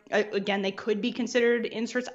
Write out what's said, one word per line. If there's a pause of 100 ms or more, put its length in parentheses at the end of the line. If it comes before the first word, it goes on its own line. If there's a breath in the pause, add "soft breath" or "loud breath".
(120)
uh, (100)
again,
they
could
be
considered
inserts.